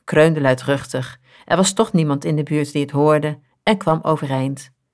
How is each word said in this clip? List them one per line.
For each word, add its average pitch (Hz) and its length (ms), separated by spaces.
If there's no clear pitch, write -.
kreunde 156 380
luidruchtig. 131 800
Er 127 120
was 190 160
toch 220 200
niemand 147 320
in 160 100
de 151 80
buurt 147 280
die 147 100
het 135 100
hoorde 151 480
en 214 140
kwam 160 240
overeind. 135 720